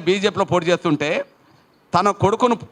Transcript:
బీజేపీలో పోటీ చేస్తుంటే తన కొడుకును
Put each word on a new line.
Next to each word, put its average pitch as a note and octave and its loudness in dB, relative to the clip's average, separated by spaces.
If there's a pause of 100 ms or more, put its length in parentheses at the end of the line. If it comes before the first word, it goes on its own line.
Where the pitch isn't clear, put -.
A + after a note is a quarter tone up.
బీజేపీలో G3 0
పోటీ F3 0
చేస్తుంటే D#3 0 (840)
తన G3 2 (120)
కొడుకును A3+ 2 (160)